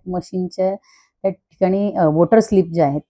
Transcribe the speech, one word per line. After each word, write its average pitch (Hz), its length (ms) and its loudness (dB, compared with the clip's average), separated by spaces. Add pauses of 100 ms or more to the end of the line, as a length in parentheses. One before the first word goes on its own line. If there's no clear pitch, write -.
मशीनच्या 185 680 -4 (480)
त्या 196 80 -2
ठिकाणी, 190 600 -4
अ, 170 140 0
वोटर 170 340 4
स्लिप 190 340 2
ज्या 165 120 2
आहेत 190 240 -2